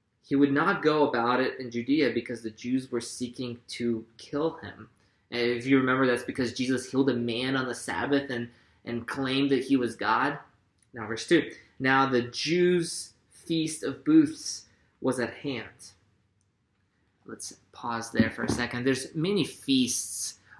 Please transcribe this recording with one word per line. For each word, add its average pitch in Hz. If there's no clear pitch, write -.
He 143
would 139
not 165
go 151
about 120
it -
in 127
Judea 123
because 117
the 113
Jews 127
were 120
seeking 120
to 117
kill 151
him. 104
And 120
if 120
you 135
remember, 131
that's 120
because 120
Jesus 127
healed 131
a -
man 120
on 127
the 120
Sabbath 135
and, 117
and 117
claimed 135
that 127
he 135
was 120
God. 120
Now, 117
verse 110
two. 165
Now 135
the 123
Jews' 170
feast 160
of 135
booths -
was 127
at 113
hand. -
Let's -
pause 117
there 113
for 117
a 117
second. 120
There's 131
many 175
feasts -